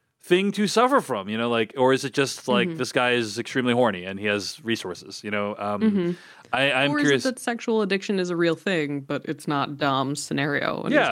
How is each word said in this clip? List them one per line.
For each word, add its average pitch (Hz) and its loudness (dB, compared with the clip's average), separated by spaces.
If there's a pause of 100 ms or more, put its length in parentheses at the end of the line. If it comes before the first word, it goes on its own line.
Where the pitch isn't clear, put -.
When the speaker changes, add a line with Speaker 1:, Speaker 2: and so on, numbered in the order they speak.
(220)
Speaker 1:
thing 190 2
to 208 0
suffer 254 4
from, 104 -4
you 110 -2
know, 117 0
like, 113 0
or 131 6
is 131 2
it 131 -6
just, - -2
like, 120 2
Speaker 2:
Mm-hmm. 165 -6
Speaker 1:
this - -4
guy 123 2
is 113 -2
extremely 123 0
horny 110 2
and 98 -8
he 104 -4
has 104 -2
resources, 98 -6
you 104 -10
know? 104 -4
Um, 104 -4
Speaker 2:
Mm-hmm. 196 2 (420)
Speaker 1:
I, 135 2
I'm 135 2
Speaker 2:
Or 294 0
Speaker 1:
curious. 143 4
Speaker 2:
is - -2
it 254 0
that - -16
sexual 226 -2
addiction 196 -2
is 180 -2
a 175 -2
real 170 2
thing, 151 -2
but 139 -6
it's 156 -8
not 143 -2
Dom's 139 0
scenario 143 -2
and - 0
Speaker 1:
Yeah, 262 4